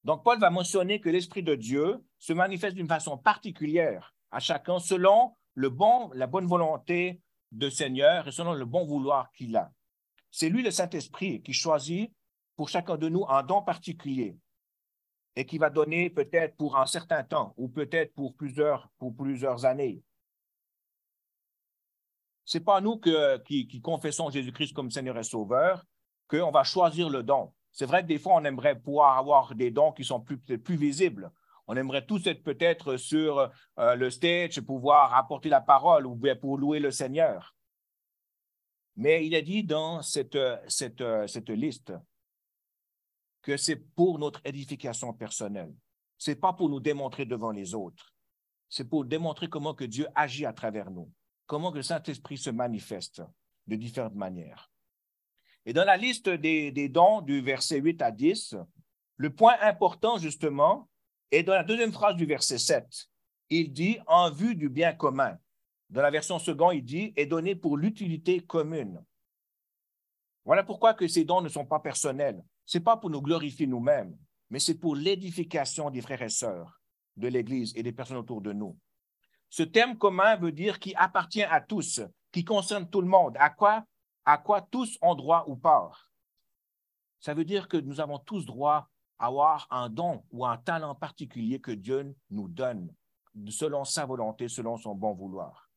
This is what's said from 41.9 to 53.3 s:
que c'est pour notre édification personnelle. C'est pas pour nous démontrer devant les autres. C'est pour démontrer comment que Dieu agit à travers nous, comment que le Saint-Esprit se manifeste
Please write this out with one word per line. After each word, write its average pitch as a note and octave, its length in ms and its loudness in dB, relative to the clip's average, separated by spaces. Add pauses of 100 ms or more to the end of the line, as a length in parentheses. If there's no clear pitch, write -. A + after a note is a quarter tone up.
que C#3+ 140 -2
c'est D3 200 -2
pour E3+ 420 0
notre D3 260 -6
édification C3+ 680 -8
personnelle. G2+ 600 -10 (440)
C'est D3 180 -4
pas F#3+ 160 0
pour F3 160 0
nous C#3 120 -4
démontrer C#3 460 -4
devant A2+ 240 -6
les G2 240 -10
autres. F#2 400 -12 (540)
C'est B2+ 200 -10
pour D3 160 0
démontrer D#3+ 440 -4
comment D#3 260 -6
que C#3 100 -10
Dieu B2 300 -6
agit C#3+ 320 -2
à A2 60 -6
travers G#2 380 -8
nous, F2 220 -14 (340)
comment D#3 240 -4
que D3+ 60 -10
le C#3 60 -8
Saint-Esprit D3 560 -8
se C3 120 -6
manifeste A2 720 -6 (440)